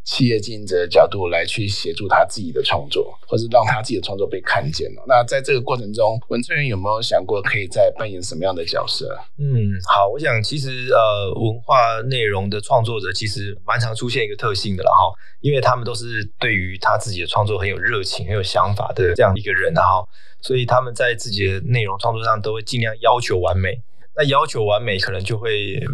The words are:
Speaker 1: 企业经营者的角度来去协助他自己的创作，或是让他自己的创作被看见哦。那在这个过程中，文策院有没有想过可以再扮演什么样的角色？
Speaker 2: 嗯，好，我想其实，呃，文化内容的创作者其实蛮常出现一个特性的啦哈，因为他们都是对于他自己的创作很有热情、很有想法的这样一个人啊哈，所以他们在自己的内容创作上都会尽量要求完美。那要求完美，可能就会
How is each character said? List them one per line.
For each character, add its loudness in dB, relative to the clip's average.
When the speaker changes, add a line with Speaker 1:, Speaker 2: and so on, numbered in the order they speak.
Speaker 1:
企 2
业 4
经 -8
营 -8
者 2
的 0
角 8
度 -2
来 0
去 -2
协 -4
助 -6
他 4
自 -6
己 -6
的 -2
创 0
作， -2
或 -2
是 -2
让 4
他 0
自 -8
己 -2
的 -4
创 -6
作 0
被 -6
看 -2
见 -4
哦。 -12
那 6
在 -2
这 0
个 0
过 -4
程 -6
中， 2
文 -2
策 -4
院 0
有 -2
没 0
有 -2
想 0
过 0
可 0
以 -4
再 4
扮 -4
演 -8
什 -8
么 -4
样 0
的 -4
角 -2
色？ -6
Speaker 2:
嗯， 2
好， 4
我 -2
想 0
其 -4
实， -6
呃， 4
文 0
化 4
内 -2
容 0
的 -4
创 2
作 -2
者 -4
其 -4
实 -6
蛮 0
常 -2
出 -4
现 -2
一 -2
个 -6
特 -2
性 -2
的 -4
啦 6
哈， 4
因 2
为 4
他 4
们 -4
都 -6
是 -4
对 0
于 -2
他 2
自 -6
己 -6
的 -6
创 2
作 0
很 -2
有 -2
热 -2
情、 -6
很 -2
有 0
想 2
法 -4
的 2
这 4
样 6
一 -2
个 -4
人 0
啊 4
哈， 4
所 -2
以 0
他 4
们 -6
在 0
自 -8
己 0
的 0
内 0
容 -4
创 0
作 -4
上 2
都 -2
会 -4
尽 -4
量 -2
要 6
求 0
完 2
美。 0
那 4
要 4
求 -2
完 2
美， -2
可 -2
能 -4
就 -2
会 -2